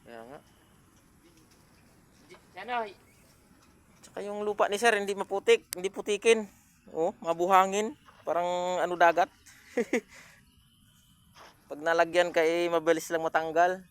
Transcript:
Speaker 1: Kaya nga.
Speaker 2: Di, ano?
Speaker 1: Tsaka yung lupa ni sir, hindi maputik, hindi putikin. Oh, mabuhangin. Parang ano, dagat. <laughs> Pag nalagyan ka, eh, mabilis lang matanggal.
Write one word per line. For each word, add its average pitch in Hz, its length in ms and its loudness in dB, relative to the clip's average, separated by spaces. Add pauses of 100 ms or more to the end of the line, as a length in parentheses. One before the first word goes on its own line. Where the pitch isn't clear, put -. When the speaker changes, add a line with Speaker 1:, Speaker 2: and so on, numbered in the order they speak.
Speaker 1:
Kaya 117 200 -20
nga. 139 160 -20 (1800)
Speaker 2:
Di, - 100 -20 (220)
ano? 214 180 -10 (1300)
Speaker 1:
Tsaka - 220 -16
yung 202 200 -10
lupa 208 240 0
ni 202 120 -2
sir, 233 160 2
hindi 202 200 -2
maputik, 196 600 0
hindi 180 160 -6
putikin. 214 560 0 (460)
Oh, 165 280 -2
mabuhangin. 190 760 2 (300)
Parang 170 220 -2 (340)
ano, 175 160 -2
dagat. 170 340 4 (460)
<laughs> 233 300 -2 (1600)
Pag 143 140 -14
nalagyan 170 500 2
ka, 165 120 0
eh, 170 280 0
mabilis 165 400 0
lang 170 120 -2
matanggal. 160 680 0